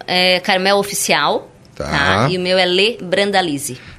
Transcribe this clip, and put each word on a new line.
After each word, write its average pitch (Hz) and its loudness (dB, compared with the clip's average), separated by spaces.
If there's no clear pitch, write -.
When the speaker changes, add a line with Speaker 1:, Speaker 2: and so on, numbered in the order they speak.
Speaker 1:
é, 180 2
Carmel 196 2
Oficial. 180 -2
Speaker 2:
Tá. - -8
Speaker 1:
Tá? 143 2
E 185 -2
o 180 -4
meu 185 0
é 180 2
Le 196 0
Brandalize. 180 -2